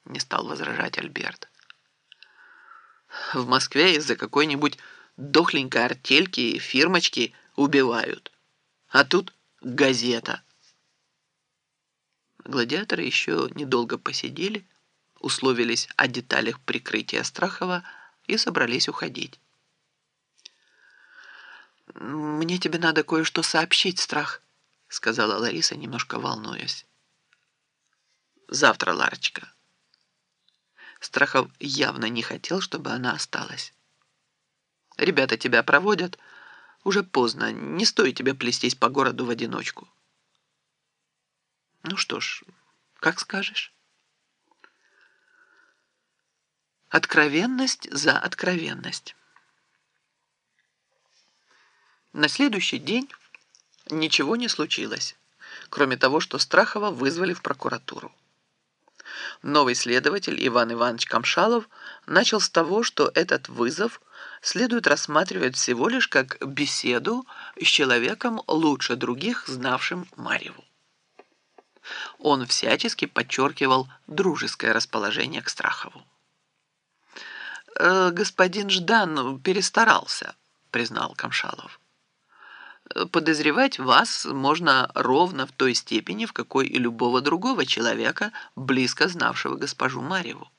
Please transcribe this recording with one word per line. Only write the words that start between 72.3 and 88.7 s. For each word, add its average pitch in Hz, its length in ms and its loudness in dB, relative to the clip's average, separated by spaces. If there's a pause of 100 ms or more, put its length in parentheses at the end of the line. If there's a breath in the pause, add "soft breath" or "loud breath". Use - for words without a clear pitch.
всячески - 580 -2
подчеркивал 131 840 0 (180 loud breath)
дружеское 151 640 -2
расположение 113 720 -2
к - 80 -6
Страхову. - 520 -6 (1800 loud breath)
"Э, 180 320 6
господин 190 600 0
Ждан 165 720 2
перестарался", 190 920 2 (380)
признал 110 420 -2
Камшалов. - 640 -6 (1120 loud breath)
"Э, 175 120 0
подозревать 160 720 2
вас 135 460 4
можно 139 720 2
ровно 135 520 2
в 135 60 -20
той 127 220 2
степени, 156 520 -2
в - 60 -12
какой 131 340 -2
и - 120 -2
любого 123 420 2
другого 170 460 0
человека, 117 640 0 (240 loud breath)
близко 131 520 0